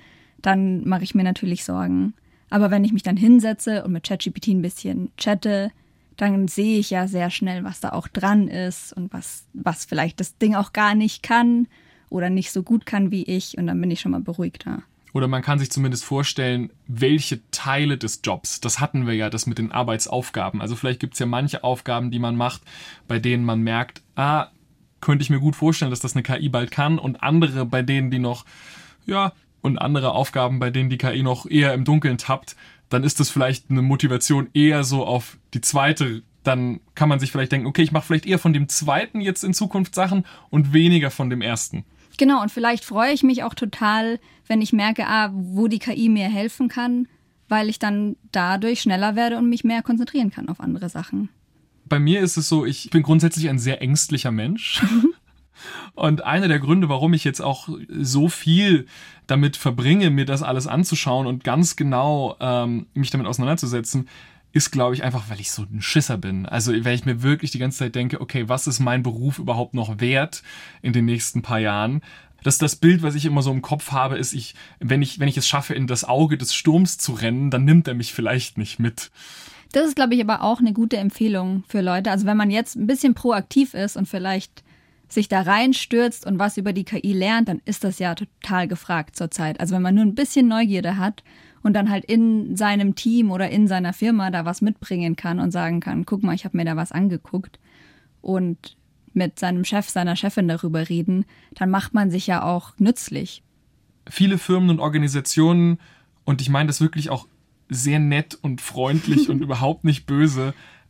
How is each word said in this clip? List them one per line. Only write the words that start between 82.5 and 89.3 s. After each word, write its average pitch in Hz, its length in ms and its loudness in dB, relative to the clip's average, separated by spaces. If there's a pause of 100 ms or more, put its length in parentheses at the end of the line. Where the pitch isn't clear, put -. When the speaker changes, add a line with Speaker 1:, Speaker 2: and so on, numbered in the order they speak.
Speaker 1:
jetzt 220 240 -2
ein 214 120 -2
bisschen 262 260 4
proaktiv 240 600 0
ist 202 240 -4
und 190 100 -2
vielleicht 190 560 -6 (440)
sich 208 200 0
da 190 140 2
reinstürzt 233 840 2
und 190 140 -2
was 202 180 0
über 202 160 -2
die 185 100 -4
K 214 200 -6
I 202 100 0
lernt, 214 360 2
dann - 160 -4
ist - 180 -4
das 190 160 -2
ja 175 160 -2
total 185 520 -4
gefragt 170 480 -6
zurzeit. 160 440 -4